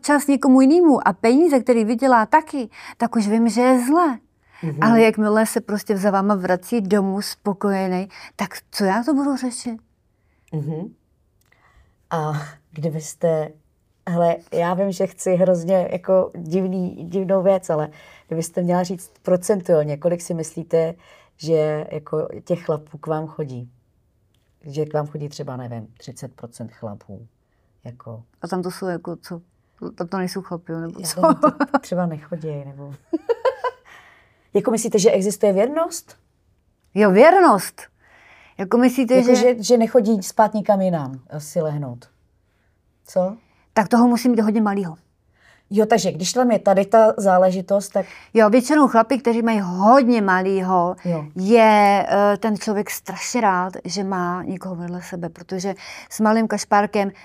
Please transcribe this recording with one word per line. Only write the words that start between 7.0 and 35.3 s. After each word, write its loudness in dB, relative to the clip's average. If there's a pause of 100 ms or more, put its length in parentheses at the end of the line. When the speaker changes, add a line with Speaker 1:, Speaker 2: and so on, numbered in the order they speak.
Speaker 1:
spokojený, -4 (280)
tak -6 (200)
co -4
já 0
to 0
budu 0
řešit? -8 (760)
Speaker 2:
Mhm. -8 (1160)
A -4 (400)
kdybyste, -4 (600)
hele, 0 (160)
já -2
vím, -2
že -4
chci -4
hrozně 0
jako 0
divný, -4
divnou -2
věc, 0
ale -2 (380)
kdybyste -6
měla 0
říct -10 (120)
procentuálně, 0
kolik -2
si -8
myslíte, -4 (420)
že -2
jako -8 (160)
těch -4
chlapů -8
k -16
vám -6
chodí? -12 (920)
Že -6
k -10
vám -4
chodí -12
třeba, -12
nevím, -12 (120)
třicet -18
procent -18
chlapů, -16 (580)
jako. -18 (200)
Speaker 1:
A -12
tam -4
to -6
jsou -12
jako -8
co? -16 (540)
Tam -10
to -6
nejsou -6
chlapi, -12
nebo -10
Speaker 2:
Já -12
Speaker 1:
co? -8
Speaker 2:
vím, 4 (380)
to 0
třeba -4
nechoděj, -10
nebo -16
<laughs> -20 (1500)
jako 2
myslíte, 0
že 6
existuje 0